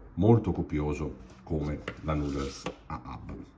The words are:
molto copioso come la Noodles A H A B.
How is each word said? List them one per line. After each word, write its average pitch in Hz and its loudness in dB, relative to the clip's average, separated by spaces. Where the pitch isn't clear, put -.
molto 101 8
copioso 76 -2
come 73 -2
la 78 0
Noodles 69 -2
A - -8
H - -8
A 123 -10
B. - -12